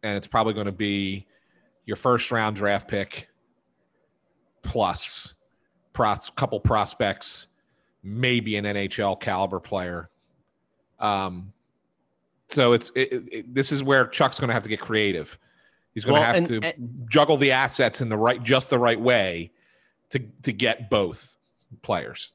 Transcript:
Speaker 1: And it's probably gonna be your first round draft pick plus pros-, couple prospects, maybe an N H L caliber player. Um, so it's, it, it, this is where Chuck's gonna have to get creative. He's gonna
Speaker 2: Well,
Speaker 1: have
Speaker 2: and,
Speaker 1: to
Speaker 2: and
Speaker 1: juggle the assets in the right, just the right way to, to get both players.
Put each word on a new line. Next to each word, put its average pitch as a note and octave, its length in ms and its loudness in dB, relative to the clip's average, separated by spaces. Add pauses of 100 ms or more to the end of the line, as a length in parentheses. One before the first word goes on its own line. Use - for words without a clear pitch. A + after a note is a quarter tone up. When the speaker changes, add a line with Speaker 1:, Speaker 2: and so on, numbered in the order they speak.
Speaker 1:
And G#2 120 -2
it's G2 120 -6
probably A2 260 2
gonna G2+ 180 -4
be G2 560 -4 (580)
your G2+ 120 -6
first B2 340 0
round A2 240 0
draft G2+ 320 -2
pick - 420 -6 (1300)
plus - 720 -2 (600)
pros-, G#2+ 420 0
couple A2+ 240 -2
prospects, - 880 -2 (560)
maybe A2 540 0
an G2+ 80 -4
N G#2 120 -2
H G2 220 -4
L G2 160 0
caliber F#2+ 440 -2
player. F2 500 -8 (920)
Um, F#2+ 540 -4 (960)
so A#2+ 260 4
it's, A#2 220 0
it, B2+ 360 -2
it, A2+ 220 -14
this C3+ 180 0
is C#3 120 -2
where C3+ 240 4
Chuck's - 320 0
gonna A#2+ 140 -2
have A2 100 -2
to G#2 60 -12
get G#2+ 100 -4
creative. G2+ 580 -2 (560)
He's G#2+ 120 -8
gonna B2+ 80 4
Speaker 2:
Well, D3+ 100 6
Speaker 1:
have A#2+ 120 4
Speaker 2:
and, E3+ 120 2
Speaker 1:
to A2+ 160 -2
Speaker 2:
and B2+ 460 -8
Speaker 1:
juggle D3 280 6
the C#3 140 4
assets B2+ 500 2
in A#2 80 -2
the G#2+ 80 0
right, A2+ 240 4
just B2+ 280 2
the B2+ 100 4
right A#2 200 4
way F#2+ 520 2 (600)
to, C3 80 -2 (240)
to A#2 100 -2
get A2+ 360 0
both G2 480 -2 (440)
players. D2 540 -6